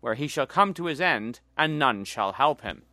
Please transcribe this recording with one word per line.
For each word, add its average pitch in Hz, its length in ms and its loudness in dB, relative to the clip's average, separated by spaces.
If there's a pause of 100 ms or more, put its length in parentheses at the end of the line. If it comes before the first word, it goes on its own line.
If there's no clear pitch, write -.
where 117 140 -2
he 139 120 -4
shall 139 200 -2
come 196 280 2
to 170 120 -6
his 151 140 -4
end, 123 380 0 (180)
and 151 220 0
none 120 260 2
shall 98 280 -2
help 139 300 0
him. 90 200 -8 (100)